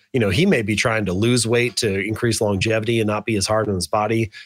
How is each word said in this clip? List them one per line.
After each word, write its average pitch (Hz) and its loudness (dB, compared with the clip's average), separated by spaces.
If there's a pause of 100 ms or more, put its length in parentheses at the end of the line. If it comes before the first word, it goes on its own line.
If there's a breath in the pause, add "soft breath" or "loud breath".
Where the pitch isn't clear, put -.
(140)
you 131 2
know, 104 2
he 110 2
may 175 4
be 104 -2
trying 110 0
to 90 -2
lose 117 2
weight 120 0
to 98 0
increase 107 -2
longevity 110 0
and 107 0
not 104 -2
be 107 -2
as 98 -2
hard 107 0
on 104 -2
his 90 -4
body. 110 0 (160 loud breath)